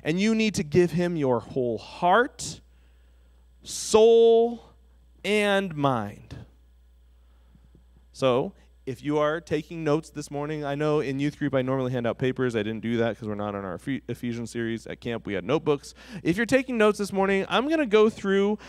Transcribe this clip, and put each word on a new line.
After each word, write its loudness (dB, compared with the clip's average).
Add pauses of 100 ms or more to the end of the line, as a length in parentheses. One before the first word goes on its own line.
and 0
you 4
need 0
to -2
give 2
him 0
your 2
whole -4
heart, 0 (1000)
soul, 4 (500)
and 0
mind. -2 (1800)
So, 0 (300)
if -10
you -2
are 0
taking -6
notes 0
this -14
morning, -6
I -4
know 0
in -4
youth -2
group -4
I 2
normally -2
hand -2
out -2
papers. -2
I 0
didn't -6
do -4
that 0
'cause -10
we're -6
not -6
on -6
our -8
Ephe-, -6
Ephesians -8
series. -6
At -12
camp, -8
we -6
had -4
notebooks. -2 (300)
If 0
you're -2
taking 0
notes 4
this -6
morning, 0
I'm -2
gonna 0
go 6
through, 0 (120)